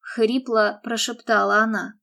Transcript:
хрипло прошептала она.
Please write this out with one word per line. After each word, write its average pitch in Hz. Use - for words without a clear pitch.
хрипло 220
прошептала 214
она. 214